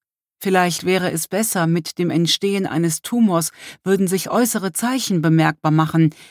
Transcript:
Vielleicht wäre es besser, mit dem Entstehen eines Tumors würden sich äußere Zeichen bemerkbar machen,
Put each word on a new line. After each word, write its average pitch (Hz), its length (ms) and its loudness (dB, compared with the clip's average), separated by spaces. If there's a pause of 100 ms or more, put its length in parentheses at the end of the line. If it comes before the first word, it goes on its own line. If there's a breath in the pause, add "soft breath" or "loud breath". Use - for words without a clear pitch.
(400)
Vielleicht 180 440 0
wäre 180 280 0
es 160 160 -6
besser, 190 380 -2
mit 165 320 -2
dem 175 120 -2
Entstehen 190 560 0
eines 165 360 -2
Tumors 190 500 0 (320 loud breath)
würden 190 240 0
sich 185 220 -4
äußere 208 420 -2
Zeichen 226 500 -2
bemerkbar 156 480 2
machen, 160 440 2 (160 loud breath)